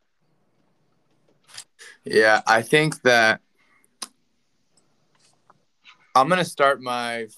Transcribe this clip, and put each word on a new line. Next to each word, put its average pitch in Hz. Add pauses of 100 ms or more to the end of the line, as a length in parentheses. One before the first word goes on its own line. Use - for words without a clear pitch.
(2000)
Yeah, 110
I 113
think 151
that 113 (2750)
I'm 135
gonna 180
start 139
my 120 (120)